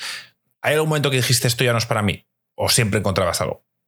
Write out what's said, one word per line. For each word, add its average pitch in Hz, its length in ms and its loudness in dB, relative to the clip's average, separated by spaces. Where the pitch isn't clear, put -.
¿Hay 135 140 0
algún 156 140 0
momento 147 200 0
que 131 80 2
dijiste, 123 300 2
"Esto 123 160 0
ya 123 80 4
no 117 80 2
es - 80 -4
para 110 160 0
mí"? - 240 -2
¿O 95 60 0
siempre 110 320 2
encontrabas 92 400 0
algo? - 240 -6